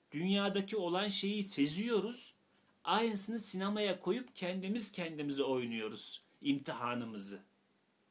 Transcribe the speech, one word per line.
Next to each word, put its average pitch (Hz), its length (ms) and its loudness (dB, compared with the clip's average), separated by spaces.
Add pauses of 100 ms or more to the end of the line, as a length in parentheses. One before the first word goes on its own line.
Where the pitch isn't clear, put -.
(120)
Dünyadaki 196 640 2
olan 185 320 2
şeyi 202 340 0
seziyoruz. 196 920 0 (500)
Aynısını 220 540 2
sinemaya 196 640 0
koyup 233 340 -2
kendimiz 190 580 -2
kendimize 151 500 -2
oynuyoruz 117 800 -2 (200)
imtihanımızı. 120 1000 -2 (680)